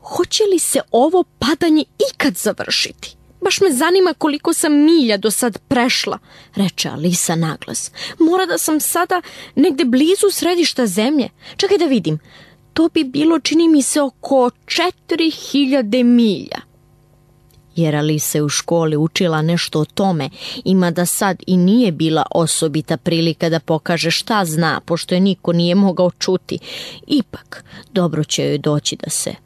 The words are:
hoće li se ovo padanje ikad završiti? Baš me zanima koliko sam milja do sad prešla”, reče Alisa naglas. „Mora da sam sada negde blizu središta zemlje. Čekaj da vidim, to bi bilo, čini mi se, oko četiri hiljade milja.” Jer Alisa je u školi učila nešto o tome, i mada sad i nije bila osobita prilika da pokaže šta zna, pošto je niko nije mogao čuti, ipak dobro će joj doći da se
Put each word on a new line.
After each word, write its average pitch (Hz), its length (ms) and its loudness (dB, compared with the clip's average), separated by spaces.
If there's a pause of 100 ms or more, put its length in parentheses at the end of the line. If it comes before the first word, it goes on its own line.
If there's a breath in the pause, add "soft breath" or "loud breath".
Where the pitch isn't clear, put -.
hoće - 420 -2
li 381 160 2
se - 200 0 (120)
ovo 320 320 4 (160)
padanje 311 440 2 (300)
ikad 233 220 -2
završiti? - 800 -6 (260)
Baš 359 200 0
me 381 100 4
zanima 339 460 2
koliko 311 360 -2
sam 302 200 0
milja 294 440 4
do 208 140 0
sad 233 360 -2
prešla”, 247 520 0 (360 loud breath)
reče 190 340 -2
Alisa 170 460 -2
naglas. - 560 -6 (280 loud breath)
„Mora 359 260 4
da 339 120 -2
sam 311 220 0
sada 349 420 -2 (340 loud breath)
negde 311 300 2
blizu 311 460 2
središta 330 560 0
zemlje. 214 420 0 (280 loud breath)
Čekaj 392 200 2
da 330 80 2
vidim, 165 340 0 (540 loud breath)
to 330 200 2
bi 320 100 0
bilo, 294 360 0
čini 330 280 2
mi 302 140 6
se, 294 200 0
oko 262 500 0 (140)
četiri 330 680 -2
hiljade 262 720 0
milja.” 233 640 2 (1080)
Jer 156 180 0
Alisa 151 420 -2
je 151 60 0
u 147 60 -2
školi 160 480 -2
učila 160 440 0
nešto 165 380 -2
o 151 60 0
tome, 165 440 -2 (360 loud breath)
i 190 100 2
mada 175 300 2
sad 190 420 -2
i 185 100 2
nije 196 340 4
bila 156 400 0
osobita 156 680 -2
prilika 165 520 -2
da 165 100 -2
pokaže 165 520 -2
šta 208 340 -2
zna, 156 400 -2
pošto 170 300 -4
je 180 60 2
niko 185 320 0
nije 175 220 2
mogao 185 360 2
čuti, - 480 -4 (480 loud breath)
ipak - 560 -4 (280 loud breath)
dobro 156 320 0
će - 200 -4
joj 143 140 0
doći 147 380 -2
da - 140 -10
se - 260 -6 (100)